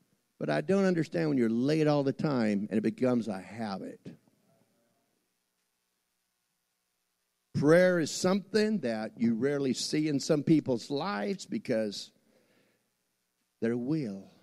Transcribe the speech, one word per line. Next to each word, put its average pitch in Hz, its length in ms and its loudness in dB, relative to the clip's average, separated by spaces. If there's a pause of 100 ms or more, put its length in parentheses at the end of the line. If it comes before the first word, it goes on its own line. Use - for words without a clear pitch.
(400)
But - 80 -4
I 151 140 0
don't 196 240 2
understand 170 420 0
when 143 80 0
you're 113 140 2
late 143 360 2
all 147 160 4
the 135 120 0
time 107 560 0
and 110 80 0
it - 20 2
becomes 113 480 0
a 98 100 -6
habit. 95 640 -10 (3500)
Prayer 170 480 6
is 143 100 -2
something 208 680 0
that 110 400 -4
you 117 160 2
rarely 135 400 -2
see 156 340 -2
in 143 100 0
some 151 240 0
people's 135 480 2
lives 196 540 -4
because 110 680 -4 (1500)
their 117 160 -2
will. 120 480 -6 (180)